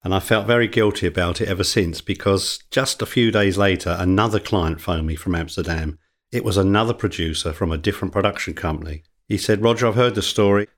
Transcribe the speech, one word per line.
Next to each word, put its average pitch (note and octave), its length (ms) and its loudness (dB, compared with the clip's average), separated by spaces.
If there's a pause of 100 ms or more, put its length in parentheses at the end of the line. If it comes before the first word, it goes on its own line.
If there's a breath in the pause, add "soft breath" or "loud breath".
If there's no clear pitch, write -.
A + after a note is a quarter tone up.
and F#2+ 100 -2
I F#2+ 60 2
felt G#2 260 2
very A#2 220 4
guilty G#2 400 0
about F2 320 -2
it - 80 -2
ever F#2+ 160 -2
since E2+ 380 0
because - 580 -2 (100)
just - 320 -2
a A2 40 -2
few A#2 260 2
days G2+ 260 2
later, F#2 400 2
another G2 440 2
client D#2+ 400 -2
phoned D#2+ 260 -2
me D#2+ 80 -2
from F2 200 -4
Amsterdam. D#2+ 640 -4 (340)
It B2 100 -4
was G2+ 140 0
another G#2 360 2
producer E2+ 600 -4
from E2+ 180 -2
a D#2+ 60 -2
different F#2+ 360 -4
production G2+ 400 -2
company. D#2 500 -6 (260)
He G#2 80 0
said, G2+ 240 0
"Roger, A#2 260 2
I've G#2+ 80 2
heard A#2+ 200 2
the G#2 60 0
story. G2+ 560 2